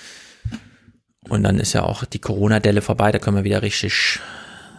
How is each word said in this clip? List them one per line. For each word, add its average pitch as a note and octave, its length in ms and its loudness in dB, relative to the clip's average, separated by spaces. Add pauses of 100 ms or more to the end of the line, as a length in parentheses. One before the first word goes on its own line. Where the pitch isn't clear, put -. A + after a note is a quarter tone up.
(1300)
Und G#2 140 2
dann G2+ 160 4
ist - 140 0
ja - 100 2
auch G2 220 -4
die - 140 -8
Corona-Delle G#2 600 2
vorbei, G#2 300 2
da G#2 80 0
können G2+ 180 0
wir G2 60 0
wieder G2+ 180 0
richtig - 580 -2 (580)